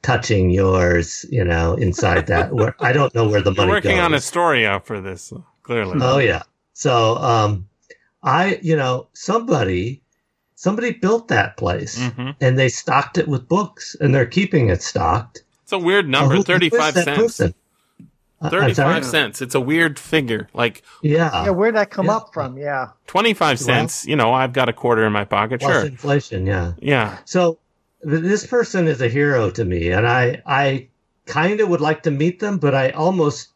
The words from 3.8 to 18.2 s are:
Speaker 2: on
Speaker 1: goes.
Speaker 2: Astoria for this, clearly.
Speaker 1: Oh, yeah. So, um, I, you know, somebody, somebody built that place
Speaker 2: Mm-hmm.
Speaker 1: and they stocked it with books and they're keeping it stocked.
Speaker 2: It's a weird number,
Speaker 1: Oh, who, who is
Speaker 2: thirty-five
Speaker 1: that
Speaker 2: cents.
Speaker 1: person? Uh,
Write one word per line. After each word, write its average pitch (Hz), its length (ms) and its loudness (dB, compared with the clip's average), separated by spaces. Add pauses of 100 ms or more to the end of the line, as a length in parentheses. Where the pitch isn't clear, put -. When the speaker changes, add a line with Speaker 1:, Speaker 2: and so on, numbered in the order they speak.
Speaker 2:
on 170 120 2
Speaker 1:
goes. 143 120 2
Speaker 2:
Astoria 123 560 0
for 104 220 -8
this, 95 300 -12 (320)
clearly. 110 380 -4
Speaker 1:
Oh, 131 180 2
yeah. 101 240 0 (300)
So, 117 440 2
um, 107 500 0 (560)
I, 175 380 0
you 160 140 2
know, 127 380 -2
somebody, 131 880 -2 (540)
somebody 226 360 -2
built 220 380 -2
that - 280 -2
place - 420 -4
Speaker 2:
Mm-hmm. 123 320 -6 (100)
Speaker 1:
and 131 180 2
they 131 100 4
stocked - 480 -2
it 156 100 0
with 135 200 -4
books - 520 -4
and 139 140 4
they're 135 140 4
keeping 170 420 2
it - 140 0
stocked. 87 600 -4 (200)
Speaker 2:
It's - 80 -10
a 196 80 -2
weird 185 300 2
number, 139 160 2
Speaker 1:
Oh, 135 40 6
who, 131 60 4
who - 60 4
is 190 40 0
Speaker 2:
thirty-five 160 500 2
Speaker 1:
that 175 100 2
Speaker 2:
cents. 147 140 0
Speaker 1:
person? 226 340 0 (460)
Uh, - 460 -16